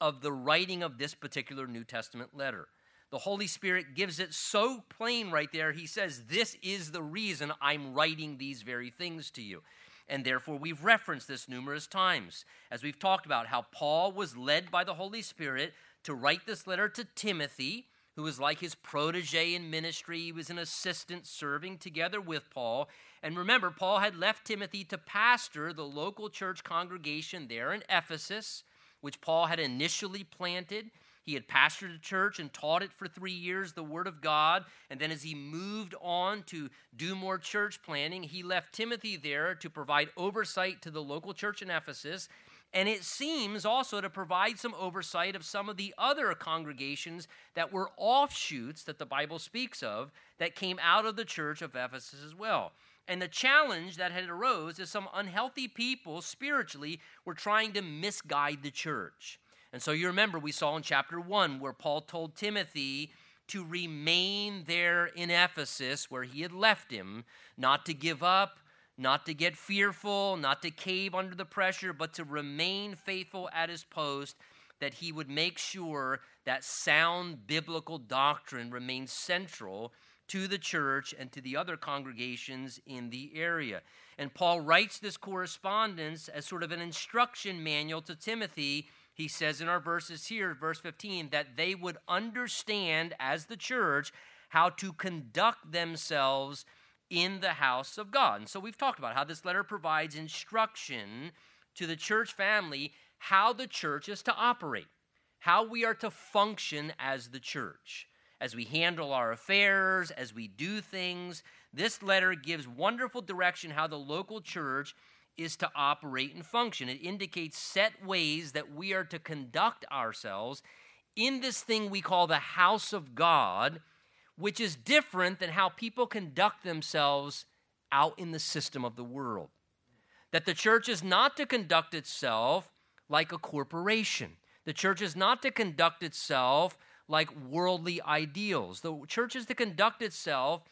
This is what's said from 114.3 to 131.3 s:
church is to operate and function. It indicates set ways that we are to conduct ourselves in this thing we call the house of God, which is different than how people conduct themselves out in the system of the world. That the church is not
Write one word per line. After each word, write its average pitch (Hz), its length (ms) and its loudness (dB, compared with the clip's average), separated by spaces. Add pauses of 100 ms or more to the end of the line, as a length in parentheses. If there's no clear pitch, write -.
church 143 540 -4 (420)
is 165 200 -4
to 170 180 0
operate 143 600 0
and 165 100 -12
function. 226 440 0
It 131 140 -6
indicates 180 560 -6
set 202 460 0
ways 160 480 0
that 147 200 -4
we 185 200 -4
are 190 120 0
to 160 140 -8
conduct 156 720 0
ourselves 113 720 -4 (540)
in 254 240 2
this 254 220 -2
thing 214 280 0
we 196 100 0
call 175 260 6
the 156 120 4
house 185 540 4
of 147 220 -6
God, 147 640 6 (560)
which 196 240 -4
is 170 160 0
different 185 640 4
than 175 120 -2
how 190 180 4
people 233 380 -2
conduct 190 580 0
themselves 143 800 0 (460)
out 147 260 6
in 170 140 -6
the 160 60 -4
system 139 460 -2
of 117 120 -4
the 123 80 -8
world. 120 440 -6 (840)
That 160 120 2
the 180 100 2
church 226 340 6
is 180 140 0
not 196 340 6